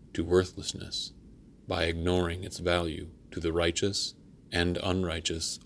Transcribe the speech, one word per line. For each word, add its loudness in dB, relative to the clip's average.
to -2
worthlessness 0
by 0
ignoring 2
its -8
value 0
to -6
the 0
righteous 0
and 2
unrighteous -2